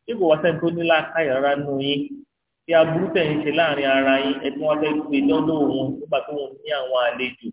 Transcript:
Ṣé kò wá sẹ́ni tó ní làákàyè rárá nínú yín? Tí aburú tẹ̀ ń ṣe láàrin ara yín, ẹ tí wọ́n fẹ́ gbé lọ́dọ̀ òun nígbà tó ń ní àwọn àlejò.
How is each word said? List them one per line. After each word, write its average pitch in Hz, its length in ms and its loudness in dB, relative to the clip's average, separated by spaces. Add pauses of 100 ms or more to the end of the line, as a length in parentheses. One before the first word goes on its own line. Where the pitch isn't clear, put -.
Ṣé - 140 -10
kò 196 120 -2
wá 156 100 6
sẹ́ni 160 220 0
tó 170 100 -2
ní 170 140 -4
làákàyè 160 480 0
rárá 139 220 2
nínú 143 240 -4
yín? 139 240 -2 (680)
Tí - 40 -4
aburú 160 360 4
tẹ̀ 175 160 2
ń 151 140 0
ṣe 151 140 -2
láàrin 147 340 0
ara 135 300 4
yín, 139 220 0
ẹ 139 120 -4
tí 143 100 -8
wọ́n 151 180 0
fẹ́ 151 160 0
gbé 143 260 -2
lọ́dọ̀ 156 400 2
òun 135 280 0
nígbà - 320 -4
tó 151 140 -12
ń 139 180 -6
ní 151 180 -16
àwọn 131 320 -2
àlejò. 120 500 -4